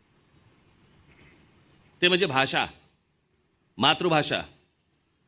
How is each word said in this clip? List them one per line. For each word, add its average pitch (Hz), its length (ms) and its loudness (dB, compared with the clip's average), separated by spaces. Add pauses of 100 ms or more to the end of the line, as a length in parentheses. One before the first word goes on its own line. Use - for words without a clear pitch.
(2000)
ते 180 60 2
म्हणजे 185 180 0
भाषा, 135 400 0 (1120)
मातृभाषा, 147 640 0 (840)